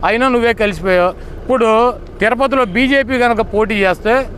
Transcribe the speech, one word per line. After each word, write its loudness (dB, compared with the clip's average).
అయినా 2
నువ్వే 2
కలిసిపోయావు. 0
ఇప్పుడు 0
తిరుపతిలో -2
బీజేపీ 0
కనుక 2
పోటీ -2
చేస్తే 0